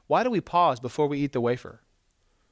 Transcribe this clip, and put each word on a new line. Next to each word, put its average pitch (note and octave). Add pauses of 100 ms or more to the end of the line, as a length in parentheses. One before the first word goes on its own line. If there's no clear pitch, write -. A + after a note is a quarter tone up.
Why E3+
do B3+
we G#3+
pause D#3+
before C3
we C#3+
eat C#3+
the B2+
wafer? A#2+ (720)